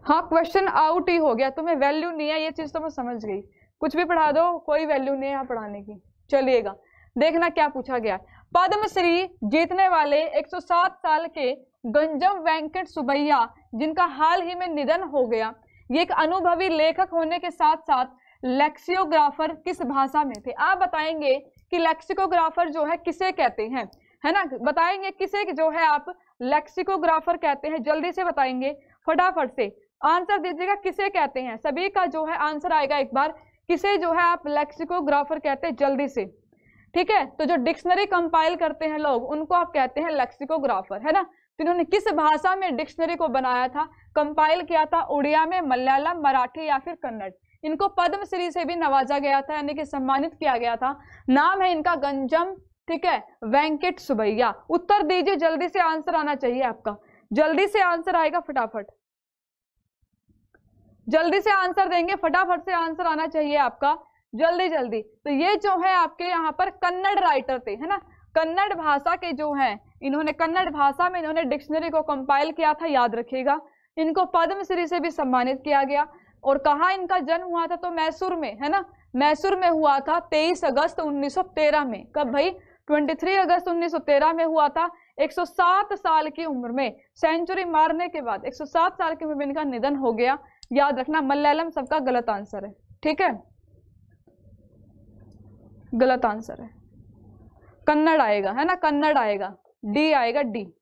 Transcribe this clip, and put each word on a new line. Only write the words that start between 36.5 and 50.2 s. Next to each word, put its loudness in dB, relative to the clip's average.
ठीक 0
है, 4
तो -6
जो 2
डिक्शनरी 0
कंपाइल 2
करते -4
हैं -2
लोग, 0
उनको -2
आप 0
कहते 0
हैं -2
लेक्सिकोग्राफर, -4
है 0
ना। 2
तो -12
इन्होंने 0
किस 0
भाषा 2
में -2
डिक्शनरी -4
को -2
बनाया 0
था, -4
कंपाइल 2
किया 2
था? 0
उड़िया 2
में, -2
मलयालम, 0
मराठी 0
या 0
फिर -8
कन्नड़। -10
इनको -2
पद्मश्री -2
से -4
भी -4
नवाजा 0
गया 2
था, -8
यानी -4
कि -6
सम्मानित -2